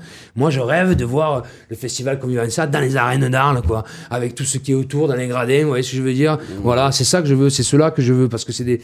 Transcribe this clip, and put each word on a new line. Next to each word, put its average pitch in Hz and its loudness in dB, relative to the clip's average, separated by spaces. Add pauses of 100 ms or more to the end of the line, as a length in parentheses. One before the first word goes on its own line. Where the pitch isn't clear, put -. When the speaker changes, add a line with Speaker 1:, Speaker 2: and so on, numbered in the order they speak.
(360)
Speaker 1:
Moi, 139 2
je 135 0
rêve 160 2
de 123 0
voir 139 0 (260)
le 117 -10
festival 135 -6
Convivencia 127 -2
dans 143 0
les 135 0
arènes 127 2
d'Arles, 131 2
quoi, 110 -2 (260)
avec 123 -4
tout 135 -8
ce 131 -4
qui - -4
est - 4
autour, 135 0
dans 135 0
les 127 -4
gradins, 123 2
vous 156 2
voyez 131 0
ce 131 -8
que 131 -4
je 131 -2
veux 131 0
dire ? 151 2
Speaker 2:
Mmh. 98 -10
Speaker 1:
Voilà, 127 4
c'est 135 0
ça 180 2
que 147 -2
je 135 4
veux, 139 4
c'est 135 -2
cela 151 4
que 151 -2
je 123 2
veux, 127 4
parce 113 -6
que - -8
c'est 123 -8
des, 120 0